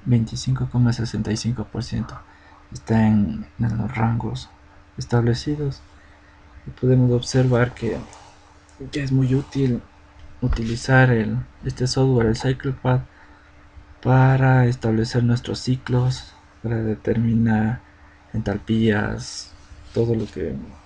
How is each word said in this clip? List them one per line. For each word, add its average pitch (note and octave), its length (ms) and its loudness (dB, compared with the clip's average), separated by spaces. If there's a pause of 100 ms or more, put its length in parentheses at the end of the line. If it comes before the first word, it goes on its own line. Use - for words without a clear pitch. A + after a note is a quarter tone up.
veinticinco B2 680 0
coma A#2+ 220 2
sesenta G#2+ 380 -4
y A2 60 -2
cinco A2 280 -4
por - 180 -8
ciento. - 360 -8 (540)
Está A2+ 320 0
en, G2+ 400 2 (140)
en A#2+ 180 -2
los - 180 -6
rangos A2+ 540 -4 (480)
establecidos. C3 840 -2 (840)
Y C3+ 60 -12
podemos B2+ 400 4
observar B2 640 2
que, - 240 -6 (920)
que C#3+ 120 -4
es C3+ 80 -4
muy C3 240 2
útil C3+ 480 -2 (580)
utilizar B2+ 680 2
el, A2 260 0 (260)
este B2+ 220 -4
software, C3 400 2
el A2 100 2
CyclePad, B2+ 680 -2 (1000)
para C3 640 4
establecer A#2 580 0
nuestros A#2+ 360 0
ciclos, B2+ 760 -2 (260)
para A#2 160 -4
determinar A2 1040 0 (520)
entalpías, A2 1200 -2 (400)
todo A#2 200 0
lo A2 120 -2
que E2 300 -8 (300)